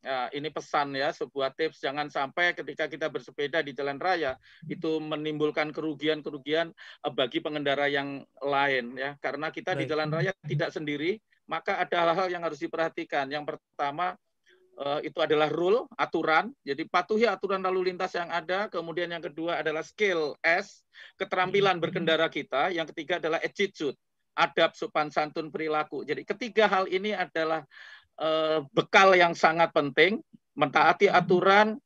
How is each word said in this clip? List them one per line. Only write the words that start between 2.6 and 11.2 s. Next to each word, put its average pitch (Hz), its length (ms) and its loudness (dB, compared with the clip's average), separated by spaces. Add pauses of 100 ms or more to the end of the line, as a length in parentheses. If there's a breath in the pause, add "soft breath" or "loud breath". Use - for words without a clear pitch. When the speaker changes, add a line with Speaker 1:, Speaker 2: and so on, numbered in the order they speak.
Speaker 1:
kita 151 240 -6
bersepeda 143 480 -4
di 143 160 -6
jalan 139 240 -6
raya 156 400 -2 (320 loud breath)
itu 160 320 -2
menimbulkan 151 640 -2
kerugian-kerugian, 151 1040 -4 (320 loud breath)
eh, 147 80 -2
bagi 131 320 -2
pengendara 143 480 0
yang 139 320 -4 (160)
lain 135 560 0
ya, 139 240 -8
karena 147 320 -6
kita 180 240 -4
di 135 80 -4
Speaker 2:
Baik. 127 80 -6
Speaker 1:
jalan 151 160 -2
raya 160 240 -2 (160)
tidak 151 240 -2
sendiri, 156 480 -4 (240)